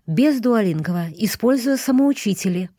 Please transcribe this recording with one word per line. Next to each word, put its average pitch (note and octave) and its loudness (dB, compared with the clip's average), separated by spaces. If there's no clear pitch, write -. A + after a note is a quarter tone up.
без B3+ 2
Duolingo, F3 0
используя B3+ 0
самоучители G#3 0